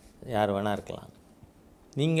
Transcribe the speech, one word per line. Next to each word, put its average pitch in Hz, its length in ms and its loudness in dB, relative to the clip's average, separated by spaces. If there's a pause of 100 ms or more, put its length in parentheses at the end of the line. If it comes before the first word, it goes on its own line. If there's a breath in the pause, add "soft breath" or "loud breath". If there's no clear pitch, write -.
(260 soft breath)
யார் 104 260 2
வேணா 104 200 0
இருக்கலாம். - 380 -8 (840)
நீங்க 160 280 2